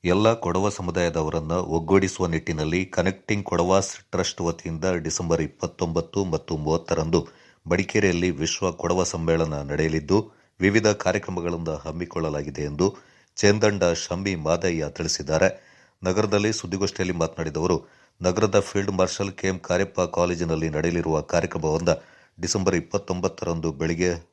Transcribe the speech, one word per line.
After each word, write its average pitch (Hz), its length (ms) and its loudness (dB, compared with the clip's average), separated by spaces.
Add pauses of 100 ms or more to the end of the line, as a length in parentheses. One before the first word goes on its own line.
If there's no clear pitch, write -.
ಎಲ್ಲ 104 280 6
ಕೊಡವ 95 360 0
ಸಮುದಾಯದವರನ್ನ 82 800 -2
ಒಗ್ಗೂಡಿಸುವ 90 760 2
ನಿಟ್ಟಿನಲ್ಲಿ 80 580 -2
ಕನೆಕ್ಟಿಂಗ್ 95 580 -2
ಕೊಡವಾಸ್ 92 540 2 (140)
ಟ್ರಸ್ಟ್ 90 300 -2
ವತಿಯಿಂದ 85 440 -4 (100)
ಡಿಸೆಂಬರ್ 82 460 -2
ಇಪ್ಪತ್ತೊಂಬತ್ತು 85 840 -4
ಮತ್ತು 80 320 -4
ಮೂವತ್ತರಂದು 80 720 0 (440)
ಮಡಿಕೇರಿಯಲ್ಲಿ 92 600 2
ವಿಶ್ವ 82 400 -2
ಕೊಡವ 87 320 0
ಸಮ್ಮೇಳನ 82 580 0
ನಡೆಯಲಿದ್ದು, 78 680 0 (280)
ವಿವಿಧ 104 280 4
ಕಾರ್ಯಕ್ರಮಗಳನ್ನು 87 880 -2
ಹಮ್ಮಿಕೊಳ್ಳಲಾಗಿದೆ 76 840 -6
ಎಂದು 73 340 0 (400)
ಚೇಂದಂಡ 104 480 4
ಶಮ್ಮಿ 90 520 0
ಮಾದಯ್ಯ 82 540 0
ತಿಳಿಸಿದ್ದಾರೆ. 78 600 0 (540)
ನಗರದಲ್ಲಿ 101 500 2
ಸುದ್ದಿಗೋಷ್ಠಿಯಲ್ಲಿ 92 640 -2
ಮಾತನಾಡಿದ 80 420 -4
ಅವರು, 85 200 2 (440)
ನಗರದ 95 380 4
ಫೀಲ್ಡ್ 98 320 -2
ಮಾರ್ಷಲ್ 95 400 0
ಕೆ - 160 -4
ಎಂ 92 120 -2
ಕಾರ್ಯಪ್ಪ 92 420 -2
ಕಾಲೇಜಿನಲ್ಲಿ 85 680 0
ನಡೆಯಲಿರುವ 80 520 0
ಕಾರ್ಯಕ್ರಮವನ್ನ 82 680 0 (520)
ಡಿಸೆಂಬರ್ 92 340 0
ಇಪ್ಪತ್ತೊಂಬತ್ತರಂದು 85 960 -2
ಬೆಳಿಗ್ಗೆ 82 420 0 (180)